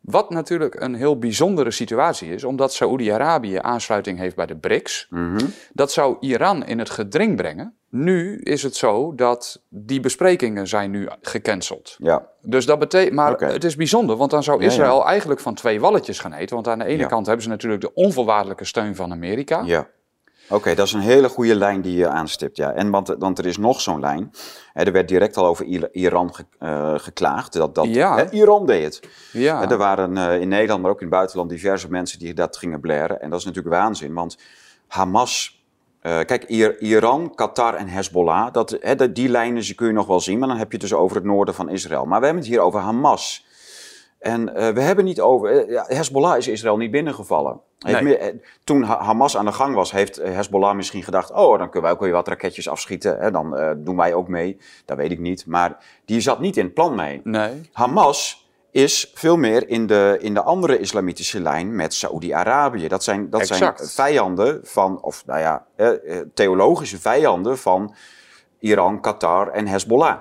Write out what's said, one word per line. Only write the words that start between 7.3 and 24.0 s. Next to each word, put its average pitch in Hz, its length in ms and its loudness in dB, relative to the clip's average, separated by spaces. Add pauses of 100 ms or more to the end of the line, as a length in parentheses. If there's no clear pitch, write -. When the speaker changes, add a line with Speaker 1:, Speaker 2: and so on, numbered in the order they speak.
Speaker 1:
brengen. 90 380 -6 (160)
Nu 175 480 -2
is 143 240 -2
het 139 140 -6
zo 131 380 0
dat 123 540 -2
die 110 320 -6
besprekingen 123 680 0
zijn 101 220 -2
nu 98 180 -6 (120)
gecanceld. - 760 -6
Speaker 2:
Ja. 80 280 2 (160)
Speaker 1:
Dus 120 240 0
dat 147 120 4
bete-, 165 340 2
maar 147 200 2
Speaker 2:
Oké. - 140 0
Speaker 1:
het 147 180 -2
is 160 120 0
bijzonder, 160 400 2
want 139 140 0
dan 147 120 2
zou 143 160 2
Speaker 2:
Ja, - 60 0
ja. 202 60 6
Speaker 1:
Israël 135 360 4
eigenlijk 165 340 0
van 113 140 -6
twee 113 260 0
walletjes 160 380 0
gaan 85 140 -10
eten. 76 220 -8
Want 117 140 -4
aan 113 100 -2
de 113 60 -4
ene 117 180 -2
Speaker 2:
Ja. - 60 -2
Speaker 1:
kant 107 180 -2
hebben 113 180 0
ze 117 60 -6
natuurlijk 107 320 -4
de - 120 -8
onvoorwaardelijke 110 680 0
steun 104 320 -4
van 87 160 -6
Amerika. 107 520 -4
Speaker 2:
Ja. 85 240 0 (600)
Oké, 98 260 2
dat 98 120 2
is 101 60 -2
een 107 80 -2
hele 127 280 6
goede 117 260 2
lijn 101 260 2
die 90 160 -4
je 87 120 4
aanstipt, 76 480 -4
ja. 71 160 -2
En 101 180 0
want, 98 280 0
want 90 200 -2
er 90 80 -4
is 90 120 -4
nog 113 220 0
zo'n 80 200 -4